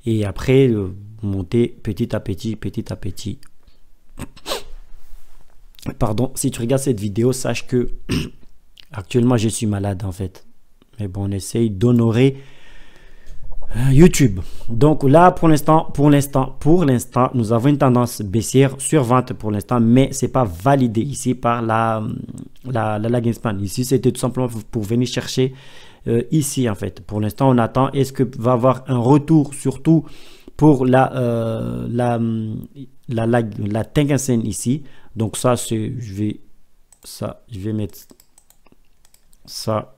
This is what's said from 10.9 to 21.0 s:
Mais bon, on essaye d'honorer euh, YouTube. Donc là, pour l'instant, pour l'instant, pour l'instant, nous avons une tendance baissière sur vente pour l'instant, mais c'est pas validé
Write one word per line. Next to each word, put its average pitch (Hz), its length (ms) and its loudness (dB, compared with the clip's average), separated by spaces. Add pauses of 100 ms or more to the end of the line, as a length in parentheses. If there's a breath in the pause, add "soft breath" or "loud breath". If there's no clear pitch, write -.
Mais 104 100 -6
bon, 98 200 -6
on - 20 -4
essaye 110 400 -2
d'honorer 117 680 4 (1400 loud breath)
euh, 131 160 4
YouTube. 131 480 6 (280 loud breath)
Donc 143 360 4
là, 165 260 8
pour - 160 0
l'instant, 156 380 4 (100)
pour 147 160 6
l'instant, 135 480 2
pour 170 260 4
l'instant, 127 500 2
nous 117 180 2
avons 117 160 4
une 147 100 4
tendance 123 420 2
baissière 120 600 2
sur 147 240 2
vente 127 280 2
pour 107 200 -6
l'instant, 104 260 -2
mais 127 340 4
c'est - 200 -4
pas 131 120 0
validé 113 580 0